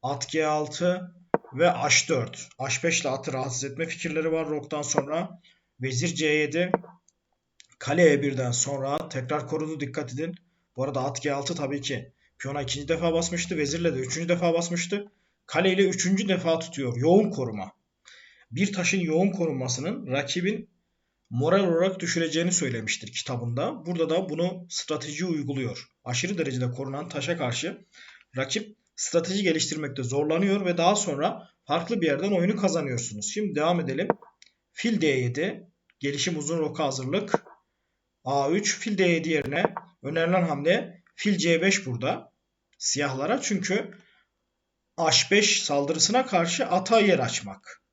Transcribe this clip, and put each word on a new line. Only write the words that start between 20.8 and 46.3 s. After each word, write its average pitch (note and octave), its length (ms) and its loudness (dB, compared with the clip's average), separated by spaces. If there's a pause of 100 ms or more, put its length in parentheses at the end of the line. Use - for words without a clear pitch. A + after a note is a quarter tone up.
moral D#3+ 340 4
olarak F3+ 360 2
düşüreceğini E3+ 520 0
söylemiştir A#2 600 -2
kitabında. B2+ 760 -4
Burada E3 240 0
da F3+ 180 0
bunu F3 400 -2
strateji D3+ 580 -6
uyguluyor. C3+ 640 -4 (160)
Aşırı E3+ 340 -2
derecede B2+ 320 -2
korunan C#3 380 -8
taşa E3+ 280 -4
karşı C3+ 500 -4 (500)
rakip C#3 400 -4 (200)
strateji F3+ 460 0
geliştirmekte D#3 600 0
zorlanıyor D#3+ 600 0
ve E3+ 140 0
daha F3+ 180 6
sonra D#3 520 -2 (160)
farklı F3 360 -2
bir E3 60 2
yerden D#3 260 2
oyunu F#3 240 2
kazanıyorsunuz. B2+ 760 -2
Şimdi G#3 220 -2
devam E3 260 2
edelim. C#3+ 280 -2 (640)
Fil A3+ 280 0
D D#3+ 60 2
yedi. B2+ 600 0 (320)
Gelişim C#3+ 400 -2
uzun D#3 200 -2
roka D#3 260 -2
hazırlık. C3 600 -2 (800)
A C#3 260 2
üç, G3+ 280 0
fil G3+ 200 -4
D F#3 100 4
yedi E3 200 2
yerine D#3 360 0 (380)
önerilen E3 400 0
hamle D#3+ 600 0 (120)
fil G3+ 240 0
C E3 240 4
beş F#3+ 240 2
burada. B2 460 -4 (460)
Siyahlara C#3+ 640 -2
çünkü G3+ 580 -2 (960)
H D#3 340 2
beş G3+ 320 4
saldırısına D#3+ 640 2
karşı F3 400 2